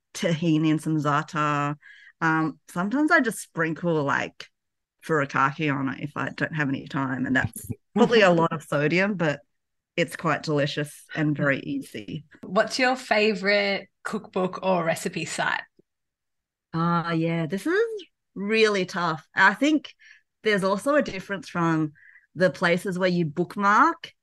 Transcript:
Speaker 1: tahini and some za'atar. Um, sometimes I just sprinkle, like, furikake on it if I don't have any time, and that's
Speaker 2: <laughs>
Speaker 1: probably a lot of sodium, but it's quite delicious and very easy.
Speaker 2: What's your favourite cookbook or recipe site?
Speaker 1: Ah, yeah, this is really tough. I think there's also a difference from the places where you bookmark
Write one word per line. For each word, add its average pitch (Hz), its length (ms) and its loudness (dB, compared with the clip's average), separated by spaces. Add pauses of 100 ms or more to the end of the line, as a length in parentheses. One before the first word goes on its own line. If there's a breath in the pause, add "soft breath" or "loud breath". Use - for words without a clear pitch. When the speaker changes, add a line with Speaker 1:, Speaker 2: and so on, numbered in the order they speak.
(140)
Speaker 1:
tahini 160 560 2
and 156 100 2
some 160 160 -2
za'atar. 147 800 0 (460 loud breath)
Um, 160 360 0 (100)
sometimes 233 420 0
I 330 100 4
just 233 180 -2
sprinkle, 165 640 -2
like, 131 460 -4 (580)
furikake 143 680 0
on 135 160 -4
it - 120 -10
if 147 140 -10
I 131 140 -6
don't - 240 -6
have 147 160 -2
any 135 160 -6
time, 131 400 -4
and 127 100 0
that's - 340 -4 (120)
Speaker 2:
<laughs> - 120 -20
Speaker 1:
probably 226 280 6
a 185 80 8
lot 165 220 4
of 160 100 -8
sodium, 165 520 0
but 160 260 -2 (540)
it's 165 220 -2
quite - 260 -2
delicious 147 640 -2 (100)
and 151 220 0
very 143 240 0
easy. 139 640 -10 (180)
Speaker 2:
What's 220 360 0
your 254 180 2
favourite 202 920 0 (160)
cookbook 185 580 -4
or 185 220 2
recipe 165 420 -4
site? - 360 -2 (1120)
Speaker 1:
Ah, 170 380 0
yeah, 165 340 0
this 190 200 -6
is 415 360 0 (320)
really 208 500 2
tough. 170 500 -4
I 190 200 6
think 294 400 0 (480 soft breath)
there's 202 220 2
also 196 300 0
a 285 80 4
difference 190 460 -8
from 160 440 0 (420 soft breath)
the 180 160 4
places 180 480 0
where 185 100 2
you 175 160 2
bookmark 202 880 2 (100)